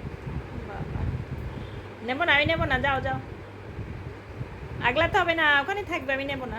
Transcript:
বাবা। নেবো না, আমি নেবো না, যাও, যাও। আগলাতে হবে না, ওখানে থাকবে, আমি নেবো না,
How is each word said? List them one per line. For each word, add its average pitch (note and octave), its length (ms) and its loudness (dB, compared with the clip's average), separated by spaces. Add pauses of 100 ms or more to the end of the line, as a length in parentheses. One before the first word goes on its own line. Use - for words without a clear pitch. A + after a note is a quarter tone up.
(680)
বাবা। - 320 -4 (1040)
নেবো C4+ 200 0
না, D#4+ 100 6
আমি D4 120 8
নেবো E4 180 4
না, C#4 140 4
যাও, C4+ 220 4
যাও। C4 180 0 (1700)
আগলাতে D#4 340 4
হবে E4+ 160 4
না, D#4+ 120 4 (140)
ওখানে G4 240 0
থাকবে, C#4+ 280 -2
আমি C4+ 120 0
নেবো C4+ 220 -4
না, A3 120 -4